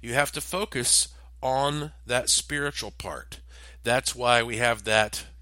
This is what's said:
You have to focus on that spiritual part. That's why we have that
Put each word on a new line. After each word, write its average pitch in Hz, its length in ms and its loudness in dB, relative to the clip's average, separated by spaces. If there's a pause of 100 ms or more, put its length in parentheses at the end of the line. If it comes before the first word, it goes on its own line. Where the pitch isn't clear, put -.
You 117 140 -6
have 143 180 2
to 151 80 -6
focus - 680 -2 (340)
on 143 500 0 (140)
that 123 240 0
spiritual 143 600 -2
part. - 500 -12 (420)
That's 123 320 0
why 120 280 4
we 117 160 -4
have 117 260 2
that 110 400 2 (180)